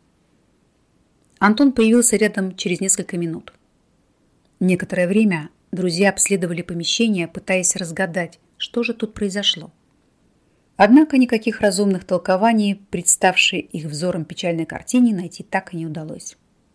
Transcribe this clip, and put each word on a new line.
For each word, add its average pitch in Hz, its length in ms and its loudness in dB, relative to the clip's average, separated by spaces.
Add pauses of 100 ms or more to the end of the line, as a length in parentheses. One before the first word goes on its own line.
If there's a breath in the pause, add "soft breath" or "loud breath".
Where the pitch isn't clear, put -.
(1400)
Антон 214 320 4
появился 226 460 2
рядом 196 380 -2
через 180 260 -4
несколько 185 360 -4
минут. 170 340 -8 (1080)
Некоторое 180 480 0
время 190 420 0 (220)
друзья 180 400 0
обследовали 180 500 -2
помещение, 175 640 -2
пытаясь 185 480 -2
разгадать, 170 640 -6 (180)
что - 260 -4
же 233 100 -4
тут 220 220 -8
произошло. - 560 -4 (1080)
Однако 269 400 6
никаких 240 440 0
разумных 196 440 2
толкований, 202 720 2 (160)
представшей - 720 0
их 156 240 -10
взором 151 380 -4
печальной 165 440 -6
картине, 240 480 2
найти 175 260 -8
так - 320 -6
и 175 40 -6
не 165 100 -6
удалось. 156 500 -12 (380)